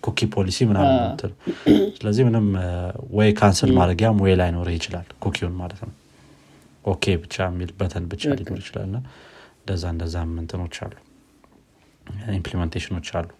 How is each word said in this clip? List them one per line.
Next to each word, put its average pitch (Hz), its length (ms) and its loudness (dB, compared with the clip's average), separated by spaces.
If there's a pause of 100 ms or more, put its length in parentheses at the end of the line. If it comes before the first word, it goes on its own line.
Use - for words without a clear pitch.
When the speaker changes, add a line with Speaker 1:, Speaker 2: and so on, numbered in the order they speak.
Speaker 1:
ኩኪ - 180 -4 (100)
ፖሊሲ 95 360 -2
ምናምን 107 260 4
ነው 131 80 4
Speaker 2:
አዎ። 120 80 2
Speaker 1:
የምትለው። - 300 -6 (560)
ስለዚህ 107 320 0
ምንም፣ 113 300 4
እ፣ 90 140 -2 (420)
ወይ 107 220 6
ካንስል 98 380 4
Speaker 2:
ም። 92 60 6
Speaker 1:
ማድረጊያም 92 420 4
ወይ 95 160 6
ላይኖርህ 87 400 2
ይችላል 87 320 -6 (120)
ኩኪውን 90 360 -4
ማለት 90 260 -10
ነው። 104 140 -14 (880)
ኦኬ 95 200 0 (120)
ብቻ 85 280 -8
የሚል 90 300 -4
በተን 90 320 -4
ብቻ 98 180 -8
Speaker 2:
ትክክል። 139 200 -2
Speaker 1:
ሊኖር 98 160 -8
ይችላል 98 260 -10
እና 101 120 -6 (580)
እንደዛ 87 340 -6
እንደዛም 82 460 -4
እንትኖች 85 420 -8
አሉ፣ - 160 -12 (1400)
ኢምፕሊመንቴሽኖች 90 800 -4
አሉ። 85 160 -4 (120)